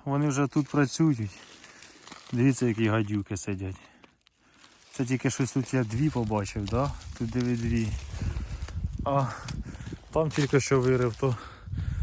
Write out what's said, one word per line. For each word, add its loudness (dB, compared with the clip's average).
Вони 2
вже 2
тут 0
працюють. 2
Дивіться, 4
які 4
гадюки 0
сидять. -4
Це -2
тільки 0
щось 0
тут 0
я 4
дві 0
побачив, 0
да? 0
Тут -2
диви 0
дві. 0
А 2
там 2
тільки 4
що 2
вирив, 2
то, 2